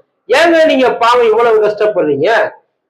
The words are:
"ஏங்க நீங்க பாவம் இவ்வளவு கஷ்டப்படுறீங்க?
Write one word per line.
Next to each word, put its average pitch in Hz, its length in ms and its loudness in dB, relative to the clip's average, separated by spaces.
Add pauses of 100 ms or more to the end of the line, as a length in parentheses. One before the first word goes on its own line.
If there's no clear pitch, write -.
(280)
"ஏங்க 320 380 2
நீங்க 262 280 0
பாவம் 233 340 0
இவ்வளவு 226 380 0
கஷ்டப்படுறீங்க? 202 920 -2 (320)